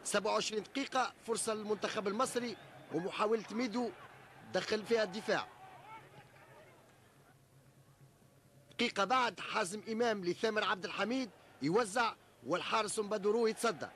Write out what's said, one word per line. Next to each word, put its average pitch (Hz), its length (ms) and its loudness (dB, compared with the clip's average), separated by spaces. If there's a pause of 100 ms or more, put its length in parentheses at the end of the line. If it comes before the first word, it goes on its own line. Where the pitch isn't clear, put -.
سبعة 208 300 2
وعشرين 214 300 0
دقيقة، 254 500 0 (140)
فرصة 220 260 0
للمنتخب 214 540 -2
المصري 240 500 0 (360)
ومحاولة 214 580 2
ميدو 233 380 0 (640)
دخل 202 300 0
فيها 220 200 4
الدفاع. 190 440 0 (3250)
دقيقة 220 340 0
بعد 233 340 2
حازم 208 420 -2 (100)
إمام 220 340 2
لثامر 214 380 0
عبد 196 220 0
الحميد 214 440 -2 (320)
يوزع 208 520 2 (340)
والحارس 214 520 0
مبادرو 214 480 4
يتصدى. 214 480 0